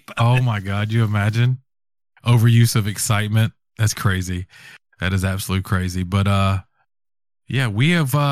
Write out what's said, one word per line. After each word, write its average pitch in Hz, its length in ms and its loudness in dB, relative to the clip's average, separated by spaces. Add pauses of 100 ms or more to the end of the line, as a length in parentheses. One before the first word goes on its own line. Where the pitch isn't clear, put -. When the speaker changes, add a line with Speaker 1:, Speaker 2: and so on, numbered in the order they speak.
Speaker 1:
about - 180 -4
Speaker 2:
Oh 123 120 4
Speaker 1:
it. 127 80 2
Speaker 2:
my 110 160 0
God, 101 320 -4
you 117 120 2
imagine? 110 540 0 (680)
Overuse 117 500 4
of 104 120 0
excitement. 107 680 -2 (260)
That's 107 160 0
crazy. 92 500 -4 (540)
That 92 140 -2
is 92 120 0
absolute 95 380 -4
crazy. 90 400 -4
But, 98 240 -2
uh, 98 320 0 (880)
yeah, 127 200 -2
we 113 240 0
have, 156 220 0
uh, 147 60 0 (120)